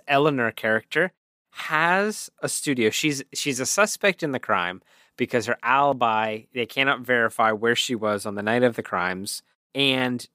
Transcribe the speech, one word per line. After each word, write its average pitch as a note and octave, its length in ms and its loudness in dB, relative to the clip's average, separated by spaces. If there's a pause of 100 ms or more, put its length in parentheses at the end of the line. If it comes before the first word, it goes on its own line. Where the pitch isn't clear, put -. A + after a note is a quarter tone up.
Eleanor C#3 440 2
character, A#2 600 0 (400)
has F3+ 800 -2 (100)
a C#3 80 -4
studio. B2 400 0
She's, C#3 320 -2 (120)
she's C3 260 -4
a C3 80 -2
suspect G3+ 560 0
in D3+ 80 -2
the B2 80 -2
crime F#2 420 -2 (340)
because A#2 300 0
her A#2+ 160 -2
alibi, A#2 840 2 (120)
they A#2+ 100 -2
cannot C3+ 360 0
verify A#2 500 2
where A2+ 240 0
she - 180 -2
was G#2 320 -2
on G#2 80 -6
the G2+ 80 -6
night A2+ 220 2
of A#2+ 120 2
the A2+ 80 -6
crimes. F#2 600 -4 (320)
And C3 600 0